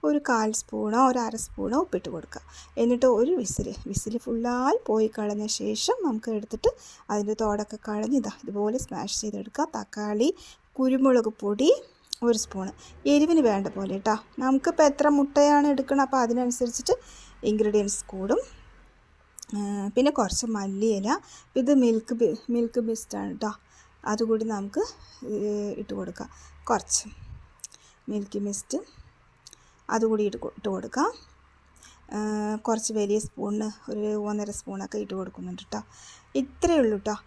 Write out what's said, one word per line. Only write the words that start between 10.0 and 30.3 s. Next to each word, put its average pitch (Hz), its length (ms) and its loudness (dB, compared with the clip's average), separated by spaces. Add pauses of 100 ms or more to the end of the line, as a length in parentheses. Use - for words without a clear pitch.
കുരുമുളക് 262 540 4 (100)
പൊടി 208 280 2 (580)
ഒരു 233 160 4
സ്പൂൺ, 190 240 -8 (460)
എരിവിന് 311 360 6
വേണ്ട 196 180 0 (100)
പോലെ 196 200 -4
കേട്ടോ. 214 180 0 (280)
നമുക്കിപ്പോൾ 269 460 4
എത്ര 285 180 2 (120)
മുട്ടയാണ് 285 540 6
എടുക്കണം 277 340 2
അപ്പോൾ 269 180 2
അതിനനുസരിച്ചിട്ട് 247 680 0 (560)
ഇൻഗ്രീഡിയൻസ് 208 500 2 (100)
കൂടും. 202 300 0 (1120)
ഏ, 208 40 -4 (360)
പിന്നെ 277 240 4
കുറച്ച് 220 280 0 (100)
മല്ലിയില, 196 520 0 (520)
ഇത് 254 100 4 (120)
മിൽക്ക് 226 380 2
ബി-, 220 160 2 (180)
മിൽക്ക് 233 340 0
മിസ്റ്റാണ് 202 440 -6
കേട്ടോ, 214 180 -4 (600)
അതുകൂടി 220 440 0
നമുക്ക്, 202 280 -2 (480)
ഏ, 214 60 -4 (440)
ഇട്ട് 202 180 -8
കൊടുക്കാം. - 300 -10 (400)
കുറച്ച് - 360 0 (1080)
മിൽക്കി 202 360 -6
മിസ്റ്റ് 202 300 -6 (1160)
അതുകൂടി 220 320 2
ഇട്ട് 202 160 -6